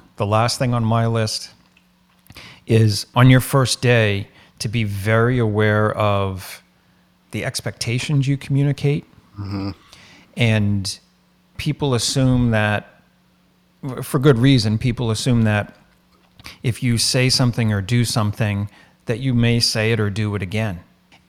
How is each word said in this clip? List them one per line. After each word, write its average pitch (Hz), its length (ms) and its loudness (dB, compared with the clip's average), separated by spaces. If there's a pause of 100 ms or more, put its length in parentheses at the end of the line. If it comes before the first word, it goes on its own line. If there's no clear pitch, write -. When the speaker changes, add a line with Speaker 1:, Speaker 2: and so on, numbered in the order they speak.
(180)
Speaker 1:
the 104 80 -2
last 110 340 0
thing 123 140 0
on 120 120 0
my 117 220 2
list 113 420 -4 (1200)
is 110 380 4 (100)
on 127 140 8
your 127 120 8
first - 400 -2
day 107 460 2 (320)
to 120 100 -4
be 113 160 -2
very 110 540 0
aware 107 580 2
of 98 640 -2 (680)
the 104 120 -6
expectations 127 840 -4
you 139 100 0
communicate. 143 640 -2 (340)
Speaker 2:
Mm-hmm. 98 340 -6 (680)
Speaker 1:
And 104 600 0 (580)
people 143 360 -4
assume 123 580 0
that, 104 500 -2 (1000)
for 135 180 -2
good 131 180 6
reason, 113 400 4
people 117 340 -2
assume 117 320 0
that 104 320 0 (880)
if - 180 -4
you 120 160 0
say 127 320 0
something 120 440 0
or 101 80 0
do 117 240 0
something, 104 640 -2 (360)
that 113 140 -4
you 135 140 -2
may 117 260 2
say 113 320 0
it 113 80 0
or 104 100 0
do 104 260 -2
it 95 60 -4
again. 98 380 -4 (500)